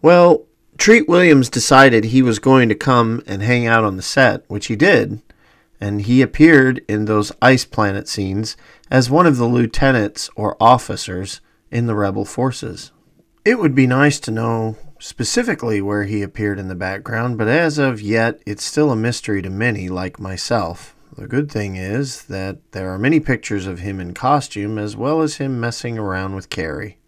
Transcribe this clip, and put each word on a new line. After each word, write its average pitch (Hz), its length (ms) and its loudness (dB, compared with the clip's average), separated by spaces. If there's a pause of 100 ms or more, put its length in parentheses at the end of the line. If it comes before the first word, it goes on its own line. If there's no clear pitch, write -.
Well, 175 440 6 (320)
Treat 220 320 4
Williams 170 400 6
decided 127 560 4
he 127 180 2
was 113 160 0
going 131 300 4
to 107 80 2
come 117 500 0
and 98 160 -8
hang 120 240 0
out 113 160 2
on 98 140 -2
the 90 60 -10
set, 123 440 0
which - 200 -10
he 110 100 -4
did, 113 460 2 (580)
and 101 220 -6
he 123 200 4
appeared 131 640 4
in 107 200 -2
those 104 260 0 (100)
ice 127 220 4
planet 101 420 -4
scenes 101 500 -6 (340)
as 127 200 2
one 170 160 4
of 139 120 4
the 120 80 2
lieutenants 120 920 0
or 107 240 -4
officers 101 800 0 (300)
in 120 160 -2
the 113 80 -2
rebel 101 320 -2
forces. - 680 -8 (540)
It 240 120 2
would 156 160 0
be 131 120 4
nice 139 340 2
to - 100 -10
know 113 460 -4 (220)
specifically 123 840 -4
where 101 240 -2
he 104 160 -4
appeared 101 380 -4
in 95 100 -10
the 92 60 -10
background, 110 640 -6
but 110 100 0
as 151 300 0
of 127 240 -2
yet, 113 420 0
it's 101 180 -10
still 151 280 0
a 117 60 0
mystery 110 440 -4
to 92 80 -10
many 98 400 -4
like 92 320 -8
myself. 95 760 -6 (220)
The 104 100 -16
good 143 240 -4
thing 101 260 -6
is 110 480 -8
that 98 480 -10
there 92 200 -8
are 95 60 -8
many 143 200 2
pictures 110 480 -4
of 92 120 -10
him 98 200 -8
in 87 140 -10
costume, 110 680 -4
as 104 160 -8
well 143 280 -2
as 151 140 -4
him 135 220 -6
messing 117 400 -8
around 95 360 -6
with 95 160 -12
Carrie. 80 580 -8